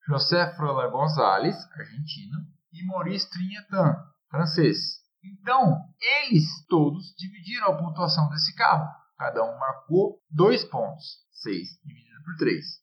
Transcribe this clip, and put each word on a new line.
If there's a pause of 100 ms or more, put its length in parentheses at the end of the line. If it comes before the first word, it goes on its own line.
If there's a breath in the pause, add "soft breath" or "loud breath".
José
Froilan
González, (160)
argentino, (280)
e
Maurice
Trinhatan, (340)
francês. (460)
Então, (180)
eles (220)
todos
dividiram
a
pontuação
desse
carro. (300)
Cada
um
marcou (100)
dois
pontos.
Seis (140)
dividido
por
três. (180)